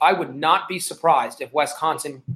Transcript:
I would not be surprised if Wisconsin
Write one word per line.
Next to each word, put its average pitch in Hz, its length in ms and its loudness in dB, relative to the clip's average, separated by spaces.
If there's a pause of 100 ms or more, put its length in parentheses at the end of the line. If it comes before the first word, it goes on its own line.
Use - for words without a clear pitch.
I 175 120 6
would 156 220 -4
not 160 320 2
be 180 120 -6
surprised 143 600 0
if 131 120 -12
Wisconsin 147 680 -2 (120)